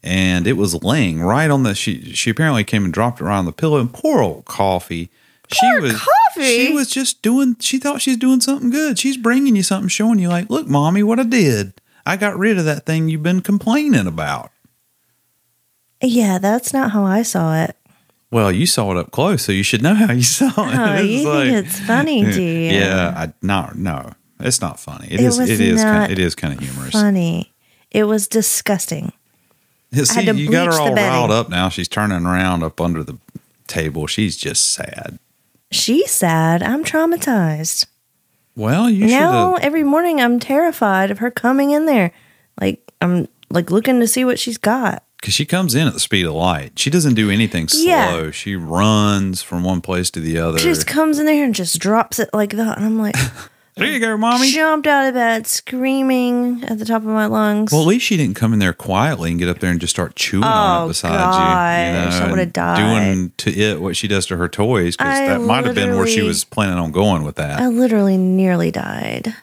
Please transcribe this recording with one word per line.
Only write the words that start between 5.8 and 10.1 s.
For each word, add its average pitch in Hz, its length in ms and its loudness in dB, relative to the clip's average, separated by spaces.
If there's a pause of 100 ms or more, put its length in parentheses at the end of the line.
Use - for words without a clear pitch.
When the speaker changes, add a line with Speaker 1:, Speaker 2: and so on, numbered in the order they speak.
Speaker 2:
Coffee? 330 640 2
Speaker 1:
she 302 80 0
was 285 160 0
just - 320 -4
doing, 247 380 2
she - 180 -2
thought 285 240 -4
she's 262 160 0
doing 254 240 4
something 269 300 0
good. 294 260 0
She's 269 180 -2
bringing 247 400 2
you 196 60 2
something, 190 280 -2
showing 220 280 2